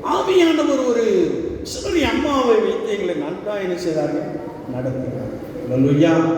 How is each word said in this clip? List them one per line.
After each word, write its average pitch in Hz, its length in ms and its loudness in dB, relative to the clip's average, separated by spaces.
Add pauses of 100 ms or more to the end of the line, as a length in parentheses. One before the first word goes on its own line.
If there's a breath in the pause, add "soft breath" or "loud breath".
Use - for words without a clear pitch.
ஆவியானவர் 311 840 2
ஒரு 214 440 2 (280)
மிஷனரி 349 440 -2
அம்மாவை 254 520 2
வைத்து 208 340 0
எங்களை 185 260 -2
நன்றாக 196 460 -6
என்ன 180 160 -4
செய்தார்கள்? 156 440 -2 (500)
நடத்தினார். - 600 -6 (400)
அல்லேலூயா. 147 420 4 (240)